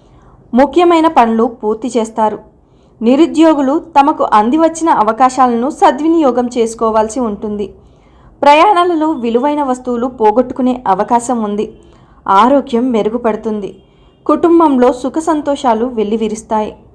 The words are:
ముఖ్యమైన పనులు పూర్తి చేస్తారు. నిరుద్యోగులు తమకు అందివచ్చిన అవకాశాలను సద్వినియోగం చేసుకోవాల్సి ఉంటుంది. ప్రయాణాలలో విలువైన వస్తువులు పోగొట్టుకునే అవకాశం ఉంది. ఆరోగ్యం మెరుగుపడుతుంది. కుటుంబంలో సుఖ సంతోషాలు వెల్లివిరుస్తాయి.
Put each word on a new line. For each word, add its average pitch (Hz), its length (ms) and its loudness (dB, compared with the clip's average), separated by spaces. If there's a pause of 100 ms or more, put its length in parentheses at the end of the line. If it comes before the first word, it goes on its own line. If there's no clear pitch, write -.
(540)
ముఖ్యమైన 330 540 4
పనులు 226 360 2
పూర్తి 220 440 -4 (100)
చేస్తారు. 220 420 -2 (600)
నిరుద్యోగులు 285 840 2 (160)
తమకు 285 340 2
అందివచ్చిన 320 560 2
అవకాశాలను 247 800 0
సద్వినియోగం 302 880 0
చేసుకోవాల్సి 220 600 -2
ఉంటుంది. 208 540 -6 (680)
ప్రయాణాలలో 320 720 4
విలువైన 262 520 -2
వస్తువులు 247 440 -4
పోగొట్టుకునే 247 800 -2
అవకాశం 233 560 -2
ఉంది. 208 340 -6 (500)
ఆరోగ్యం 254 640 2
మెరుగుపడుతుంది. 220 880 -4 (440)
కుటుంబంలో 294 680 2
సుఖ 269 260 -6
సంతోషాలు 285 640 -2
వెల్లివిరుస్తాయి. 220 920 -4 (200)